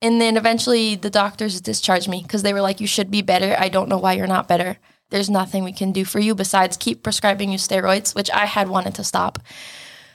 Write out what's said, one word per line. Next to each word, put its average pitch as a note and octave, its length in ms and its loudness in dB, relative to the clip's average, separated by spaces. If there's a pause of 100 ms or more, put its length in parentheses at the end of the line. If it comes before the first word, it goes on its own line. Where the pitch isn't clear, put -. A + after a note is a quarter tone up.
and A#3 200 4
then A3+ 160 4
eventually A3+ 580 2
the G3+ 140 -4
doctors G3+ 520 0
discharged F#3+ 460 0
me F3+ 160 -4
'cause G3+ 200 -4
they G3+ 100 2
were G3+ 80 0
like, G3 180 0
"You G#3 80 -4
should G3 240 -2
be G#3 100 2
better. F#3+ 380 2
I F#3 100 2
don't F#3+ 200 0
know F#3+ 80 2
why F#3 160 2
you're F#3+ 140 -2
not F#3 200 0
better. F3+ 300 0 (320)
There's G3+ 200 -2
nothing F#3+ 340 0
we F3+ 80 -6
can F#3+ 200 -2
do F#3+ 140 0
for - 140 -2
you G#3+ 160 2
besides F#3+ 420 2
keep - 260 -4
prescribing G3+ 480 0
you F#3+ 60 -2
steroids," F#3+ 580 0
which G3+ 160 -2
I G#3 140 2
had G3+ 240 0
wanted F#3+ 260 -2
to G#3 80 -8
stop. - 360 -2 (760)